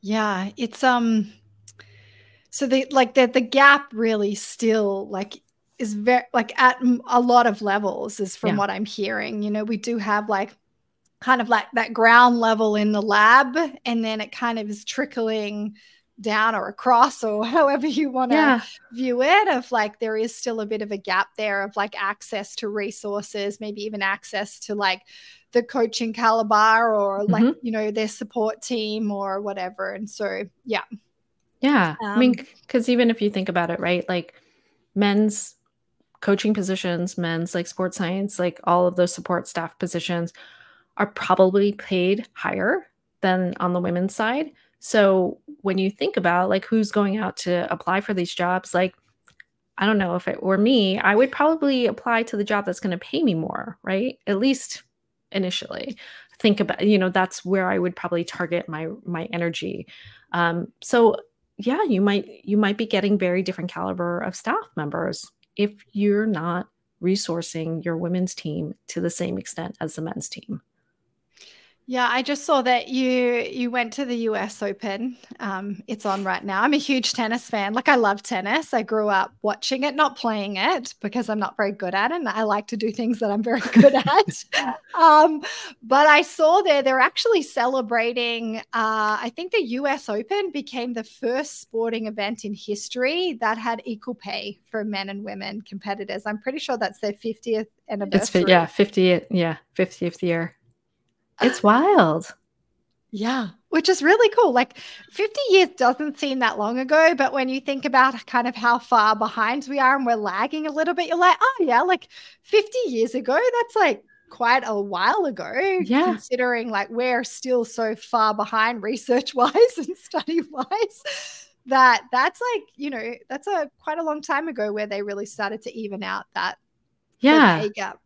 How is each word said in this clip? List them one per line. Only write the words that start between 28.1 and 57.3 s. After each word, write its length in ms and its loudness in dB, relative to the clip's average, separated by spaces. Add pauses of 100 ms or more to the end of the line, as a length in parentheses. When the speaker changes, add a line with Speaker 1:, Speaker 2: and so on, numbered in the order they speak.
Speaker 1:
team 480 -4
or 300 -4
whatever. 520 -6
And 160 -10
so, 360 -6 (200)
yeah. 180 -4 (760)
Speaker 2:
Yeah. 360 4 (180)
I 40 2
mean, 200 4
Speaker 1:
Um, 80 -16 (220)
Speaker 2:
'cause 200 0
even 220 4
if 100 -2
you 100 2
think 180 -4
about 220 0
it, 100 -4
right, 280 0
like, 260 -4 (600)
men's 600 0 (640)
coaching 340 2
positions, 640 -4
men's, 360 -4
like, 120 -2
sports 300 -4
science, 420 -4
like, 260 -4
all 220 4
of 100 0
those 180 2
support 340 -4
staff 300 -6
positions 540 -4 (680)
are 100 0
probably 640 2
paid 640 -2
higher 520 -2 (360)
than 380 0
on 120 0
the 80 0
women's 340 -2
side. 380 -4 (280)
So 600 2 (220)
when 160 0
you 120 0
think 260 -4
about, 320 2
like, 160 0
who's 280 0
going 240 0
out 220 -4
to 340 -2
apply 300 -2
for 120 -4
these 200 -4
jobs, 400 -2
like, 200 0 (840)
I 80 2
don't 120 4
know, 180 0
if 120 -4
it 140 -6
were 160 2
me, 400 4
I 180 4
would 160 4
probably 540 2
apply 380 0
to 120 -8
the 80 0
job 220 -2
that's 140 -4
gonna 180 -4
pay 240 -4
me 120 2
more, 480 -6
right? 440 -4
At 120 0
least 440 -2 (500)
initially. 640 -6 (440)
Think 200 4
about, 260 -2
you 120 6
know, 120 2
that's 340 0